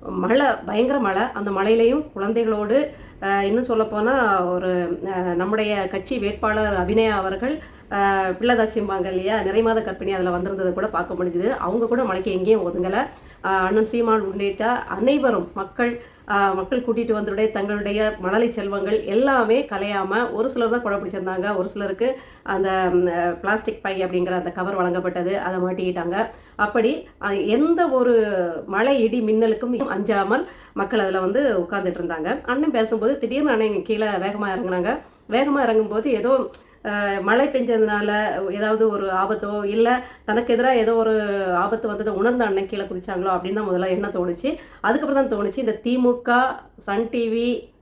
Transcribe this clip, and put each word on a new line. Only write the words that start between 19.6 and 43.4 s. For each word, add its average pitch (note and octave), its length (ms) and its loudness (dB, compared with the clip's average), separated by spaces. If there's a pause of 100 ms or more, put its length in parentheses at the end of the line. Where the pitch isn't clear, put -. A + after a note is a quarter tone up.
கலையாம, G3+ 640 -2
ஒரு A3 160 0
சிலர் A#3+ 200 0
தான் A#3+ 120 0
குடை G3+ 160 -2
பிடிச்சிருந்தாங்க, F#3 600 -4
ஒரு F#3 120 -2
சிலருக்கு G3+ 380 -2 (360)
அந்த, F#3+ 500 0
ம், F3+ 140 4
அஹ், F3 320 0
பிளாஸ்டிக் G#3+ 440 -2
பை F#3+ 200 -2
அப்படிங்கிற F3+ 280 0
அந்த F3 180 -2
கவர் F#3 260 -4
வழங்கப்பட்டது, F3+ 600 0
அதை F#3 240 -2
மாட்டிக்கிட்டாங்க. F3+ 580 -2 (380)
அப்படி, A#3 520 0 (140)
அஹ், G3+ 240 0
எந்த D#4+ 420 4
ஒரு B3 260 4 (540)
மழை A3+ 360 2
இடி A#3 180 2
மின்னலுக்கும் A3 540 2 (120)
அஞ்சாமல் G#3 600 0 (260)
மக்கள் G3 260 0
அதுல F#3+ 200 0
வந்து G3+ 400 2
உட்கார்ந்துட்டு F3+ 420 -2
இருந்தாங்க. E3+ 440 -4
அண்ணன் C#4+ 260 0
பேசும்போது A3 460 0
திடீர்னு C4+ 340 0
அண்ணன் G#3+ 320 0
கீழே G#3+ 220 -2
வேகமா G3+ 420 -2
இறங்குனாங்க. F#3 440 -2 (380)
வேகமா C#4 320 2
இறங்கும்போது A3 440 2
ஏதோ, A#3+ 280 2 (500)
அஹ், G3+ 380 -2
மழை A#3 260 4
பெஞ்சதுனால A3 640 0 (420)
ஏதாவது G#3+ 380 2
ஒரு G3+ 220 -2
ஆபத்தோ, G#3 520 -2
இல்ல A3 240 2 (380)
தனக்கு A#3+ 280 0
எதிரா B3 200 4
ஏதோ A3+ 220 4
ஒரு A3 200 2 (400)
ஆபத்து G#3 320 0
வந்ததை G#3 260 -4
உணர்ந்த A#3 320 2
அண்ணன் G3 220 0
கீழே G3 160 -4
குதிச்சாங்களோ F#3 500 -4
அப்படின்னு F3+ 200 -2